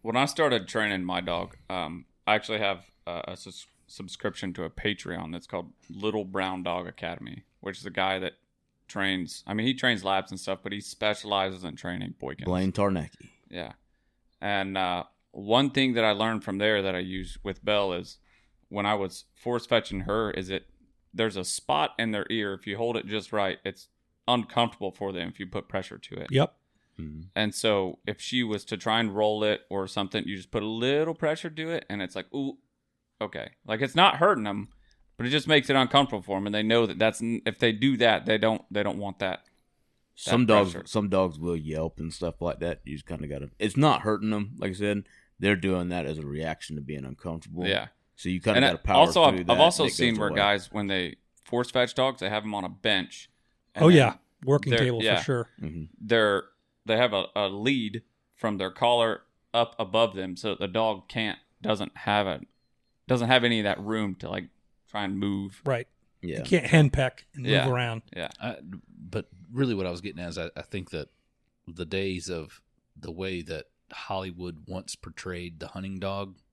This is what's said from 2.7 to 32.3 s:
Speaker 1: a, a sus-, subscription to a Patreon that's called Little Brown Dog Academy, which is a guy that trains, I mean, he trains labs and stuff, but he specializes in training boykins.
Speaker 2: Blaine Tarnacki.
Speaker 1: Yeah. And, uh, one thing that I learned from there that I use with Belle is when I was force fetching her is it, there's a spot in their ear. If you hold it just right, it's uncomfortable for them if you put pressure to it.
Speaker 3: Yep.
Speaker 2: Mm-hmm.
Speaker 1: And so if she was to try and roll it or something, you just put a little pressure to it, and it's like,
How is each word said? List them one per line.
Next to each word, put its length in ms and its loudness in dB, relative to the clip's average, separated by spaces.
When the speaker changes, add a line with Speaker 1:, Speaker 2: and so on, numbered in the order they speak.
Speaker 1:
a, 220 -8
a 80 -12
sus-, 300 -20
subscription 640 -8
to 100 -8
a 60 -6
Patreon 640 -8
that's 140 -12
called 260 -8
Little 340 -2
Brown 400 -4
Dog 240 -4
Academy, 560 -12
which 200 -8
is 60 -18
a 60 -10
guy 280 0
that 140 -6
trains, 580 -4
I 80 -6
mean, 140 0
he 60 2
trains 320 0
labs 260 0
and 80 -12
stuff, 240 -6
but 80 -8
he 80 -6
specializes 840 -2
in 100 -8
training 460 -8
boykins. 240 -8
Speaker 2:
Blaine 260 2
Tarnacki. 560 -2
Speaker 1:
Yeah. 240 -12
And, 380 -2
uh, 260 0
one 400 2
thing 220 2
that 120 4
I 60 4
learned 340 0
from 120 -4
there 240 4
that 140 0
I 40 -2
use 440 -8
with 220 -8
Belle 280 2
is 240 -8
when 160 -4
I 100 2
was 300 -6
force 300 -4
fetching 360 0
her 300 -2
is 180 -6
it, 180 -6
there's 240 -2
a 80 -6
spot 520 -2
in 140 -2
their 180 -4
ear. 240 -4
If 140 -12
you 100 -6
hold 200 -2
it 100 -6
just 260 -6
right, 300 0
it's 240 -10
uncomfortable 640 0
for 200 -6
them 180 -6
if 100 -16
you 80 -8
put 200 -10
pressure 300 -8
to 180 -16
it. 160 -10
Speaker 3:
Yep. 220 2
Speaker 2:
Mm-hmm. 220 -12
Speaker 1:
And 200 -2
so 500 0
if 160 -6
she 220 -2
was 220 -4
to 120 -6
try 220 0
and 160 -2
roll 280 2
it 260 2
or 180 -2
something, 400 -4
you 80 -6
just 160 -14
put 120 -2
a 40 -4
little 480 0
pressure 340 -4
to 220 -10
it, 180 -6
and 120 -6
it's 140 -8
like, 200 -8